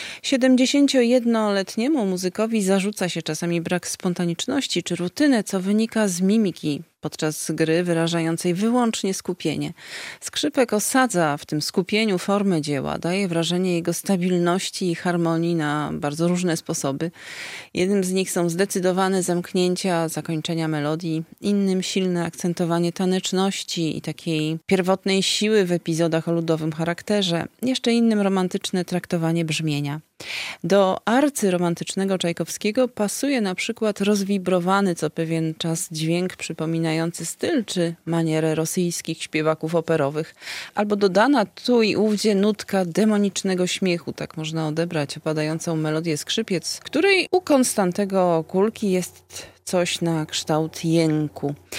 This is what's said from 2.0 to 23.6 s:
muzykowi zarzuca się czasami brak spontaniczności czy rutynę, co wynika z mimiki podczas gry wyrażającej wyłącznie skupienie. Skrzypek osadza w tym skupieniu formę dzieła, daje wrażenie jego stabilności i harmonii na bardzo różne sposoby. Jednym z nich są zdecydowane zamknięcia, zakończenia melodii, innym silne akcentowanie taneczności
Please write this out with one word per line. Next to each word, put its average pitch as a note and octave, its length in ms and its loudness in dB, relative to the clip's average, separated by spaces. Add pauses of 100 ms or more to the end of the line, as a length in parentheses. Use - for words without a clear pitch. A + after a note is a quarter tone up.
muzykowi F#3+ 560 0
zarzuca F#3+ 480 2
się E3 120 -4
czasami E3+ 400 -2
brak F3 260 -2
spontaniczności F3+ 960 -2
czy F3 120 -4
rutynę, A3 480 2
co F#3+ 160 -4
wynika G#3+ 480 0
z F3 140 -2
mimiki F3+ 600 2 (180)
podczas D#3 500 -4
gry D#3+ 320 2
wyrażającej E3 680 0
wyłącznie A3 600 0
skupienie. D#3+ 600 -4 (460)
Skrzypek - 540 -2
osadza G#3 640 2
w - 80 -18
tym D3+ 160 -4
skupieniu G3+ 560 0
formę G3 440 0
dzieła, C#3+ 380 -2
daje F#3 280 0
wrażenie F3 480 0
jego E3+ 180 0
stabilności F3+ 960 0
i E3 40 -2
harmonii E3+ 600 0
na D3+ 380 -2
bardzo D3+ 340 -2
różne F3 300 0
sposoby. D#3+ 540 -4 (600)
Jednym F#3+ 300 2
z F#3 80 -2
nich F#3+ 200 0
są F3 180 0
zdecydowane F#3 720 0
zamknięcia, F3+ 840 0
zakończenia D#3+ 600 -4
melodii, D#3 560 -2 (180)
innym G3 420 2
silne F3+ 420 -2
akcentowanie E3+ 680 0
taneczności F#3 1040 -2